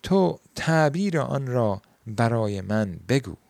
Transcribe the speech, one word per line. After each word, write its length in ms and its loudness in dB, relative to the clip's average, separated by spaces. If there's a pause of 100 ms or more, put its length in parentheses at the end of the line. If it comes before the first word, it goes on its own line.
تو 360 2 (160)
تعبیر 640 2
آن 280 -2
را 340 0 (260)
برای 540 0
من 380 -2 (100)
بگو 260 0 (140)